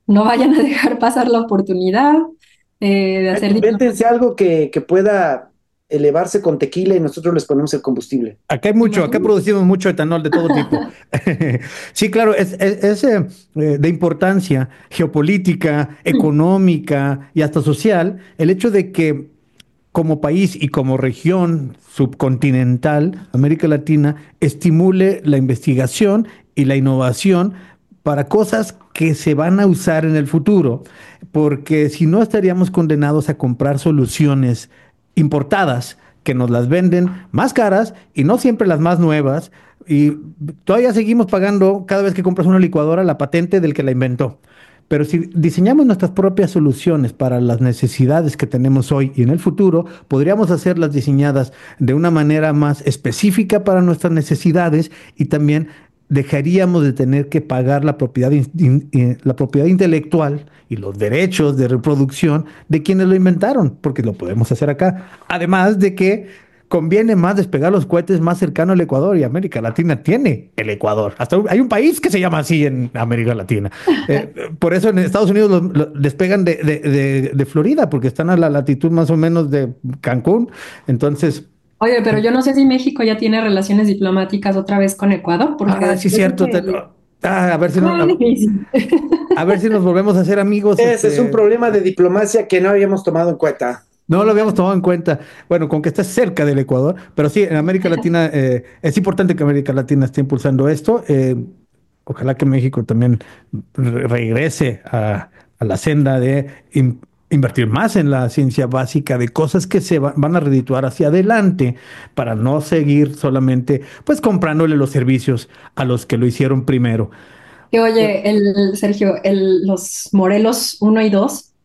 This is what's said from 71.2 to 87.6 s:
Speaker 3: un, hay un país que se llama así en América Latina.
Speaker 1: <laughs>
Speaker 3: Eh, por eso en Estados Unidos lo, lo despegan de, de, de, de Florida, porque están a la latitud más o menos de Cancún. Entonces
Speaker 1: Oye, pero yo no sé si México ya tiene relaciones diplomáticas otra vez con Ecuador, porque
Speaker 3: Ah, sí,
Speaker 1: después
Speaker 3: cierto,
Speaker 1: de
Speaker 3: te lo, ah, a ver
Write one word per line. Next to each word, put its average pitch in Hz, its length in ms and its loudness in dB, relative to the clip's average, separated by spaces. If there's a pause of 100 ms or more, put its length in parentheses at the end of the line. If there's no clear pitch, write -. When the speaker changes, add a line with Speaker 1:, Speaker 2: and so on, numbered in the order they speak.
Speaker 3:
un, 214 120 0
hay 190 100 2
un 254 80 0
país 240 320 0
que - 100 -6
se 196 120 0
llama 165 180 -2
así 147 260 0
en 127 280 -2
América 117 420 -2
Latina. 101 400 -4
Speaker 1:
<laughs> 302 320 -2
Speaker 3:
Eh, - 260 -2 (260)
por 170 140 0
eso 190 160 0
en 190 100 2
Estados 185 300 0
Unidos 208 220 4
lo, 180 100 4
lo 160 260 0
despegan 165 560 -2
de, 170 140 2
de, 151 220 -2
de, 139 540 0
de 139 120 0
Florida, 202 440 0
porque 131 180 -2
están 165 220 -2
a 185 80 2
la 165 120 2
latitud 143 420 0
más 165 180 2
o 165 80 2
menos 165 340 0
de 135 220 -2 (280)
Cancún. 170 480 0 (380)
Entonces 143 580 -2 (320)
Speaker 1:
Oye, 233 260 0
pero 214 160 2
yo 233 120 0
no 254 100 2
sé 269 120 2
si 277 120 4
México 254 380 0
ya 214 140 2
tiene 220 240 0
relaciones 202 460 2
diplomáticas 196 680 0
otra 196 240 -2
vez 196 160 0
con 202 160 0
Ecuador, 196 460 0
porque 202 160 0
Speaker 3:
Ah, 190 240 0
sí, 190 120 -2
Speaker 1:
después 190 40 2
Speaker 3:
cierto, 190 320 2
Speaker 1:
de - 60 -2
Speaker 3:
te 175 120 0
lo, 185 300 -8 (300)
ah, 180 300 0
a 160 40 0
ver 170 140 0